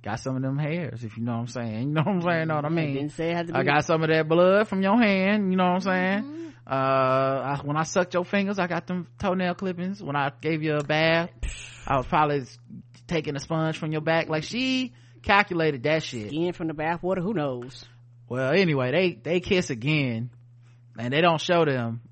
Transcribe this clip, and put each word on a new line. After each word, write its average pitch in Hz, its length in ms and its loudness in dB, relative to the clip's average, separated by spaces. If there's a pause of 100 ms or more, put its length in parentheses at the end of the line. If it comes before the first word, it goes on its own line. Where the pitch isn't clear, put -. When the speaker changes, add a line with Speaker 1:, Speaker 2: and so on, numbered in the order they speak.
Speaker 1:
got 107 180 -6
some 131 160 -6
of 131 60 -2
them 135 160 -2
hairs, 147 440 -4
if 107 140 -12
you 113 80 -6
know 120 80 -2
what 113 80 -2
I'm 120 80 -4
saying." 117 340 -6
<laughs> 139 60 -2
You 151 60 -2
know 156 80 2
what 180 140 0
I'm 175 60 0
saying? 165 260 0
Know 156 80 0
what 147 100 -2
I - 20 -2
Speaker 2:
Yeah, 165 60 0
Speaker 1:
mean? 151 200 0
Speaker 2:
didn't 147 180 -4
say 165 180 -4
it 175 60 -2
had 170 120 -4
to 135 80 -4
Speaker 1:
"I 135 60 2
Speaker 2:
be 131 60 0
Speaker 1:
got 147 180 4
some 160 160 2
of 160 80 2
that 160 180 2
blood 185 400 6
from 190 140 0
your 202 180 4
hand," 196 500 2
you 185 60 2
know 185 80 4
what 180 120 4
I'm 185 40 0
saying? 185 440 0
Speaker 2:
Mm-hmm. 311 240 -12 (220)
Speaker 1:
Uh, 135 880 2
I, 139 80 -6
when 147 140 -2
I 170 60 0
sucked 180 280 0
your 180 140 0
fingers, 202 320 0
I 180 80 0
got 175 200 -4
them 180 200 -6 (120)
toenail 185 360 0
clippings. 185 480 -6
When 139 120 -6
I 139 160 0 (120)
gave 156 200 0
you 156 140 0
a 147 80 -2
bath, 160 460 2 (560)
I 139 100 0
was 127 100 -2
probably 147 360 2 (640)
taking 151 280 -2
a 139 60 -6
sponge 160 380 -2
from 156 140 -4
your 156 100 -2
back. 160 260 2
Like, 156 140 -2
she 262 500 -2 (300)
calculated 165 600 2
that 156 180 2
shit. 107 260 -8
Speaker 2:
Skin 170 240 -2
from 170 160 -8
the 156 60 -6
bathwater, 175 480 -2
who 160 100 -2
knows? 131 540 -6 (420)
Speaker 1:
Well, 131 240 0
anyway, 151 400 2
they, 175 220 2
they 170 260 -2
kiss 180 300 0
again, 123 580 -2 (720)
and 120 120 -4
they 151 120 2
don't 165 180 4
show 170 240 4
them, 120 480 -2